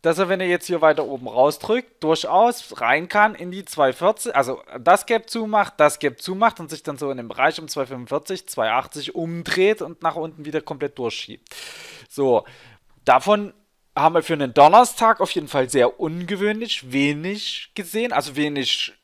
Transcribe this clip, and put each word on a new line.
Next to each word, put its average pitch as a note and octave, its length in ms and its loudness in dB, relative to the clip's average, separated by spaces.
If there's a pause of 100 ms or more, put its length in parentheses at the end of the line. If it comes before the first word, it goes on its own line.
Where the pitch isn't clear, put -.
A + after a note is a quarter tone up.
dass E3 160 0
er, F#3 100 0
wenn F#3 120 0
er F#3 80 -2
jetzt F3 180 0
hier E3+ 160 -2
weiter D#3 220 4
oben B2+ 240 -8
rausdrückt, D3 760 0
durchaus D#3+ 760 0
rein C#3+ 280 0
kann G#3 280 2
in F3+ 160 -12
die F#3+ 120 -12
zwei C3+ 280 2
vierzig, - 420 -2
also C3 260 0 (200)
das F3+ 260 4
Gap A3+ 240 -2
zumacht, G#3+ 460 -2
das D3 240 4
Gap C3+ 200 -4
zumacht G3+ 380 -2
und D#3+ 100 -16
sich D#3 140 -14
dann C#3+ 160 -10
so C#3+ 120 -6
in C3 80 -6
dem A#2 100 -12
Bereich C#3+ 320 0
um D#3 80 -18
zwei C#3 180 -6
fünfundvierzig, B2 640 -8
zwei A2 240 -2
achtzig C3 420 -4
umdreht E3+ 680 -2
und D#3+ 220 -12
nach D#3 140 -2
unten D#3 280 -10
wieder D3+ 160 -4
komplett C#3+ 380 -10
durchschiebt. A2+ 500 -10 (600)
So, B2+ 360 2 (600)
davon G3+ 500 2 (420)
haben D#3+ 200 2
wir D#3+ 80 2
für E3 100 -2
einen C#3 180 -4
Donnerstag A3 680 6
auf G3 100 -2
jeden D#3+ 180 -6
Fall C3 220 -2
sehr B2 300 2
ungewöhnlich F#3+ 880 -6
wenig D3 840 -4
gesehen, A3 360 -6
also C#3+ 220 -4
wenig C#3+ 680 -4